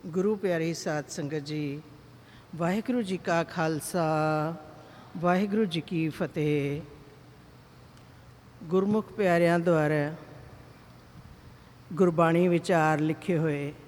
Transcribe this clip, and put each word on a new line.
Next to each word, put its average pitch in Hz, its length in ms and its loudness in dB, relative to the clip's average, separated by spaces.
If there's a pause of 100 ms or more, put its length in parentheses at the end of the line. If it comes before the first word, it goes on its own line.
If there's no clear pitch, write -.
ਗੁਰੂ 185 300 0
ਪਿਆਰੀ 170 380 -2
ਸਾਧ 151 360 -4
ਸੰਗਤ 147 260 -6
ਜੀ, 147 460 -6 (720)
ਵਾਹਿਗੁਰੂ 208 460 0
ਜੀ 185 160 -4
ਕਾ 170 260 0
ਖਾਲਸਾ, 160 1120 -2 (640)
ਵਾਹਿਗੁਰੂ 196 480 2
ਜੀ 165 160 -4
ਕੀ 160 280 -2
ਫਤਿਹ। 147 720 -2 (1800)
ਗੁਰਮੁਖ 196 420 0
ਪਿਆਰਿਆਂ 175 540 2
ਦੁਆਰਾ 156 540 2 (1800)
ਗੁਰਬਾਣੀ 170 540 4
ਵਿਚਾਰ 165 520 4
ਲਿਖੇ 156 380 0
ਹੋਏ 147 360 -2 (140)